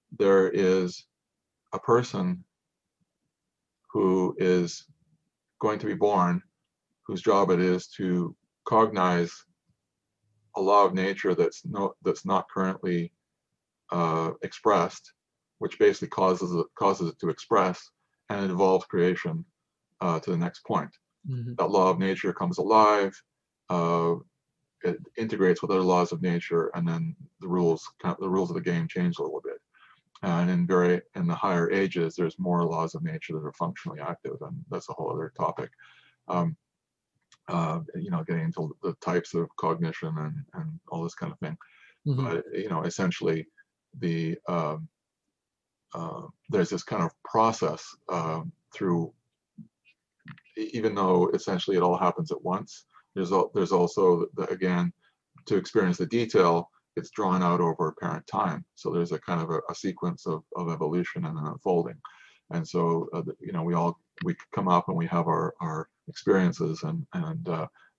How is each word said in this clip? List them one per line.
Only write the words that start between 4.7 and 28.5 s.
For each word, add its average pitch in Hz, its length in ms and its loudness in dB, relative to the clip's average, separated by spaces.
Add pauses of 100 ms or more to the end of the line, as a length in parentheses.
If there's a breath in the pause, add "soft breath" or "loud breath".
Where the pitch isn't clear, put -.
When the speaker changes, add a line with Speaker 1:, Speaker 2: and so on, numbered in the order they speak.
Speaker 1:
going 107 180 0
to 107 80 -6
be 101 80 -2
born, 90 480 2 (640)
whose 92 160 -6
job 98 280 4
it 87 80 4
is 90 280 2
to 90 500 -2 (300)
cognize 110 680 2 (1200)
a 98 40 -4
law 101 240 8
of 90 100 4
nature 95 400 2
that's - 300 0
no, 98 300 -4 (100)
that's - 220 0
not 95 260 2
currently, 92 580 -2 (800)
uh, 82 420 0 (100)
expressed, - 720 0 (440)
which - 200 -8
basically - 300 4
causes 92 440 0
it, 82 140 0 (120)
causes 95 300 2
it - 100 -10
to 85 120 -2
express, 92 600 0 (380)
and 101 160 -2
it 92 60 0
evolves 92 340 4
creation, 87 580 0 (600)
uh, 85 180 0
to - 100 -6
the 87 60 0
next 87 300 -4
point. 87 240 -2 (380)
Speaker 2:
Mm-hmm. 123 280 -6
Speaker 1:
That 160 140 0
law 92 200 4
of 87 80 2
nature 95 360 0
comes 90 240 -2
alive, 104 560 4 (560)
uh, 85 460 2 (680)
it 90 140 0 (180)
integrates 98 440 2
with 87 120 -4
other 95 100 4
laws 90 300 4
of 85 100 -6
nature, 85 520 0
and 85 120 -2
then 82 300 -4 (240)
the 92 80 -12
rules, 87 420 2 (100)
kind 87 140 -2
of, - 60 -12
the 95 80 -4
rules 90 220 0